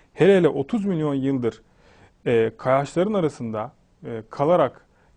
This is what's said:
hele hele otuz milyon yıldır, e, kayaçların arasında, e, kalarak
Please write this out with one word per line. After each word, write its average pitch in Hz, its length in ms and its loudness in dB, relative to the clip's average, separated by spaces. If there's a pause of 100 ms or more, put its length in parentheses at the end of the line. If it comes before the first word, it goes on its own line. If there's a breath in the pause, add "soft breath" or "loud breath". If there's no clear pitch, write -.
(120)
hele 190 240 4
hele 170 120 4
otuz 139 360 -2
milyon 156 300 -2
yıldır, 131 480 -2 (640 soft breath)
e, 113 300 2
kayaçların 143 580 0
arasında, 123 580 -4 (320)
e, 117 260 -10
kalarak 147 560 0 (300 soft breath)